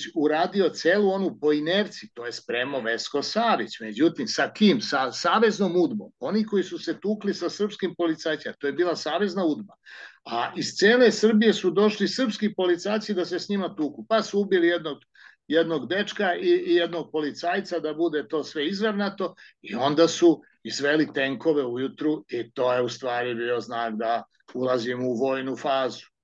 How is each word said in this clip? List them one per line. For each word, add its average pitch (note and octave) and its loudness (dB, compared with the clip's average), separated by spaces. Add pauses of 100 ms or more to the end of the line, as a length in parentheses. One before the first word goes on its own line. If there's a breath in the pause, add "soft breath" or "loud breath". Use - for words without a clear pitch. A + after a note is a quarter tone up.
(140)
uradio E3 2
celu F#3+ 4
onu F#3+ -2
po D3+ 4
inerciji, F#3+ -2
to A#2+ -10
je A#2 -8
spremao B2+ -4
Vesko A#2 -2
Savić. G#3 0
Međutim, A#2 0
sa C#3 -2
kim? F3+ 6
Sa C3 -2
saveznom G3 2
udbom. F3 0
Oni G#3 -2
koji G3+ 0
su E3+ -10
se D#3+ -6
tukli G#3 -2
sa E3+ -4
srpskim G3 -4
policajcima, D#3+ -4
to - -4
je C#3 -2
bila E3 0
savezna F3+ -2
udba. B2+ -2 (500 loud breath)
A A#2 -4
iz D#3 -6
cele A#3 6
Srbije A3 4
su - 0
došli G3+ 2
srpski G#3+ -2
policajci G3 0
da F3+ 0
se F3 -4
s - -12
njima G3 -2
tuku. D#3 -6
Pa A3 2
su G3+ -2
ubili F#3+ 4
jednog, D#3+ -2 (500 soft breath)
jednog D#3+ 2
dečka G3 -2
i, F3 -4
i F3 4
jednog E3+ 0
policajca, E3+ -4
da D3+ -6
bude D3+ -2
to D3+ -2
sve D3 -4
izravnato, G3+ -2 (280 soft breath)
i - -10
onda D3 4
su D#3+ 4 (200 soft breath)
izveli C#3+ 0
tenkove C3+ 0
ujutru C3 -4
i A#2 -6
to B2+ 0
je B2 2
u A#2+ 0
stvari B2 -4
bio A#2+ -2
znak A#2 -6
da A2+ -2 (300)
ulazimo B2+ -2
u B2 -2
vojnu C3 -2
fazu, C3+ -2 (180)